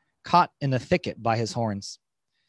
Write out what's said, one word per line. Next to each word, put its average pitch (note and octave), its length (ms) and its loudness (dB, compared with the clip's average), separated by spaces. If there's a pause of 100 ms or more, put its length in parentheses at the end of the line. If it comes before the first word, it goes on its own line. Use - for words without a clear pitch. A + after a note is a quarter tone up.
(240)
caught F3 360 4
in C3+ 140 0
a B2 60 2
thicket - 420 -2
by A2+ 140 2
his A2 160 -4
horns. G#2+ 480 -6 (480)